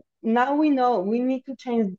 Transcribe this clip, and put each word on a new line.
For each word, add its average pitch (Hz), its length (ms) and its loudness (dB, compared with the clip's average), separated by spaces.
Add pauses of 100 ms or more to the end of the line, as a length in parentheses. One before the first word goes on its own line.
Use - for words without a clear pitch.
(220)
now 240 320 2
we 302 160 2
know 247 300 2
we 214 200 -2
need 254 260 -4
to 269 80 -12
change 226 440 -4